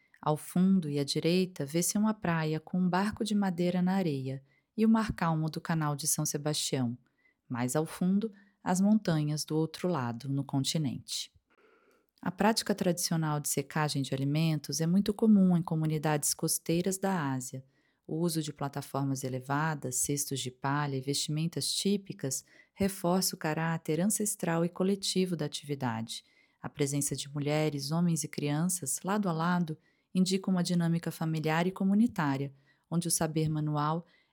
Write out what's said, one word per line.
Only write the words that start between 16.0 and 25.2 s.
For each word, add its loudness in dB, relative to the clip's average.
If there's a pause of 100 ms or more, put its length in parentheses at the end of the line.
costeiras 0
da 0
Ásia. -6 (420)
O -4
uso 0
de -6
plataformas -4
elevadas, -2
cestos -2
de -6
palha -2
e -2
vestimentas -2
típicas -2 (300)
reforça 0
o -12
caráter -2
ancestral 0
e 0
coletivo 0